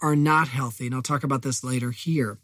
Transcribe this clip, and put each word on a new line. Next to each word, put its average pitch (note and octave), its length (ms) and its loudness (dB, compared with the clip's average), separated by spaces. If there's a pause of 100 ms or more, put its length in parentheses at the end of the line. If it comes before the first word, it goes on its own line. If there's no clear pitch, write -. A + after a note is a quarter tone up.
are D3+ 140 4
not D#3 320 6
healthy. B2+ 380 -4
And B2 80 -4
I'll C3 80 -2
talk C#3+ 220 -2
about C#3 180 0
this B2+ 220 -4
later B2+ 260 -2
here. A#2+ 540 -2